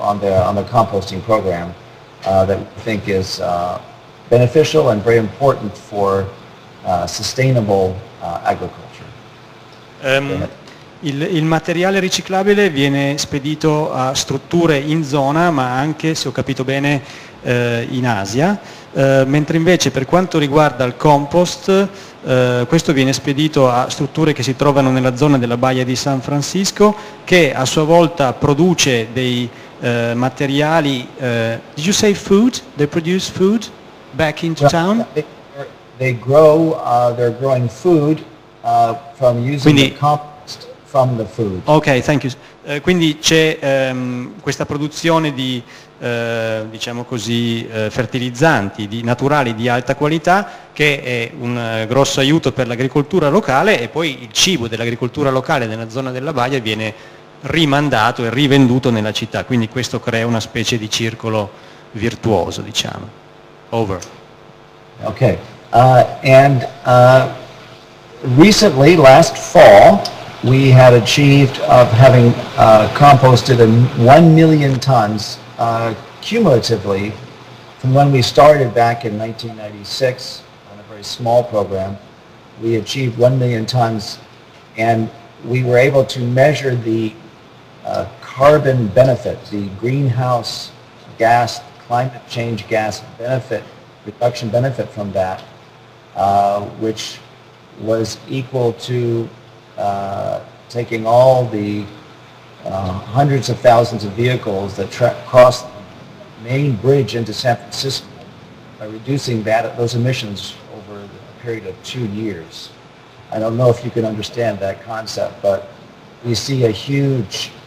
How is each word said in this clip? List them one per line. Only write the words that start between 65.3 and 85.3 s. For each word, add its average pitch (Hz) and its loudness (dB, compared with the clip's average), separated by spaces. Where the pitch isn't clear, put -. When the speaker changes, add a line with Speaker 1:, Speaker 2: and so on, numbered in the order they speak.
Speaker 1:
Uh, 123 6
and, 135 6
uh, 127 6
recently, 170 6
last 147 6
fall, 165 8
we 135 4
had 127 10
achieved 139 4
of 120 6
having, 120 8
uh, 110 6
composted 131 6
a 113 8
one 156 8
million 151 4
tons, 110 0
uh, 113 -2
cumulatively 110 0
from 131 -2
when 143 6
we 131 2
started 143 4
back 117 0
in 104 -6
nineteen 113 -10
ninety-six 107 -8
on 101 -20
a 104 -20
very 104 -20
small 120 -2
program. 98 -6
We 113 -2
achieved 117 -6
one 127 2
million 120 -2
tons, 113 -4
and 113 0